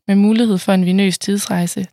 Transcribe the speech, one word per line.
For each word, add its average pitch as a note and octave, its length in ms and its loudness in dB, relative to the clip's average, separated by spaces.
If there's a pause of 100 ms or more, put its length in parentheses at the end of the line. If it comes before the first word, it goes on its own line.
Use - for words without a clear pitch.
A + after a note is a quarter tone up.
med G3 80 2
mulighed G#3+ 420 2
for G3 140 -2
en F#3 140 2
vinøs F#3 320 0
tidsrejse, F#3+ 760 -4